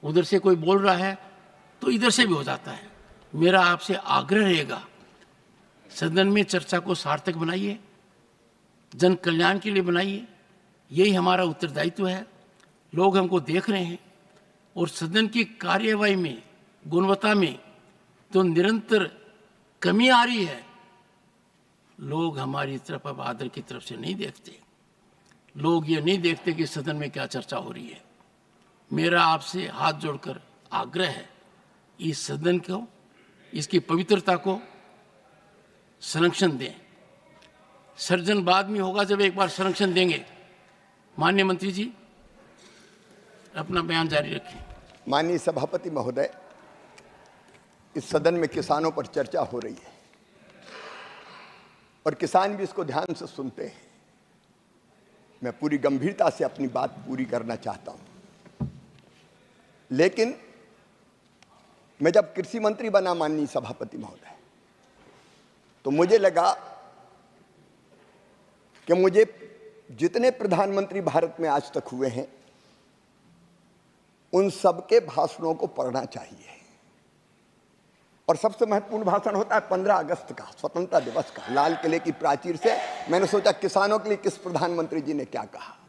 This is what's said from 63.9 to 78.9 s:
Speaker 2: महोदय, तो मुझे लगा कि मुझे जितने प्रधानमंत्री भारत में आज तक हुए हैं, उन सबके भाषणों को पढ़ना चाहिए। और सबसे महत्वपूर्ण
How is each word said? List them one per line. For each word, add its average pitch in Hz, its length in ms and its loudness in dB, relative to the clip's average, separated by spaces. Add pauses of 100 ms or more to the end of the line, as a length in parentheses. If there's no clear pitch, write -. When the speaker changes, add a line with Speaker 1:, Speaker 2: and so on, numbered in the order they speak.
Speaker 2:
महोदय, - 380 -18 (1500)
तो 135 60 -2
मुझे 175 280 4
लगा 185 320 4 (2500)
कि 165 60 6
मुझे 190 300 6 (680)
जितने 175 400 2
प्रधानमंत्री 196 720 0
भारत 165 380 0
में 165 80 0
आज 143 240 0
तक - 160 -6
हुए 131 220 -4
हैं, 120 160 -6 (2000)
उन 190 200 4
सबके 190 540 2
भाषणों 160 480 -2
को 160 140 -4
पढ़ना 127 380 -4
चाहिए। - 400 -16 (1800)
और 165 80 4
सबसे 214 300 0
महत्वपूर्ण 214 380 -2